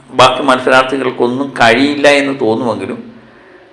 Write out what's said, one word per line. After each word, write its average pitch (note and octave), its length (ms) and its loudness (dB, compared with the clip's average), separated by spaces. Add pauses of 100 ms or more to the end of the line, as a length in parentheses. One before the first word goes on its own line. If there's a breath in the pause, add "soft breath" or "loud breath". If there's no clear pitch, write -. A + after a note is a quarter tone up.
(100)
ബാക്കി B2+ 320 2
മത്സരാർത്ഥികൾക്കൊന്നും C3 1200 0
കഴിയില്ല C#3 480 2
എന്ന് C#3 320 0
തോന്നുമെങ്കിലും, A2 720 -4 (600 loud breath)